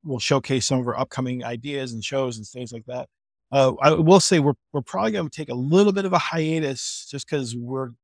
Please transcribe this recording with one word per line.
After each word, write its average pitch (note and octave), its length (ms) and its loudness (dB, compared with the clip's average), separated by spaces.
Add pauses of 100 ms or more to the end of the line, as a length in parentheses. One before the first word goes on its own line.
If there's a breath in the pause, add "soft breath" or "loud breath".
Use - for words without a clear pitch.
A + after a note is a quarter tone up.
will C3+ 160 -6
showcase C3+ 480 0
some C3 120 2
of A#2+ 80 -4
our A#2+ 120 -4
upcoming B2+ 440 -4
ideas B2 500 -8
and A2 100 -10
shows C3 340 -4
and G#2+ 80 -14
things B2 260 -14
like A#2 140 -14
that. B2 220 -10 (440)
Uh, C3+ 300 4
I D3+ 120 6
will E3 260 8
say F3 180 4
we're, C#3+ 160 4 (180)
we're C#3+ 120 -4
probably G3+ 280 -2
gonna F#3 180 -4
take - 200 -12
a B2 60 -6
little F3 360 4
bit G3 140 -2
of F#3 80 0
a F3 60 4
hiatus D#3+ 920 -4
just C#3 180 -10
'cause B2+ 300 -4
we're, B2+ 320 -6 (140)